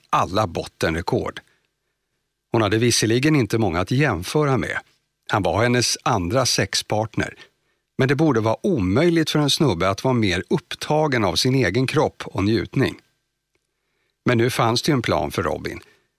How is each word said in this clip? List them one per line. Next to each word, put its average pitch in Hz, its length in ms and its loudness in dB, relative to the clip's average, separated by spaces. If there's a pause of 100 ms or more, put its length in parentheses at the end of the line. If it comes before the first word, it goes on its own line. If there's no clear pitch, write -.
(100)
alla 107 360 0
bottenrekord. 87 920 -4 (1120)
Hon 117 100 2
hade 104 160 2
visserligen 123 580 2
inte 117 220 0
många 90 220 0
att 95 100 -4
jämföra 131 680 0
med. - 200 -6 (500)
Han 107 140 0
var 90 200 0
hennes 120 400 0
andra 117 440 0
sexpartner. - 880 -2 (640)
Men 131 100 2
det 143 60 2
borde 139 260 2
vara 110 260 0
omöjligt 156 640 2
för - 80 0
en 147 120 2
snubbe 95 400 2
att - 140 -4
vara 131 100 2
mer 98 360 0
upptagen 151 720 -2
av 85 120 0
sin 127 180 2
egen 127 320 2
kropp - 400 0
och - 180 -4
njutning. 110 560 0 (1200)
Men 123 140 2
nu 117 120 2
fanns 120 320 0
det - 80 0
ju 151 40 2
en 123 80 0
plan 78 280 -2
för - 120 -4
Robin. 76 380 -6 (380)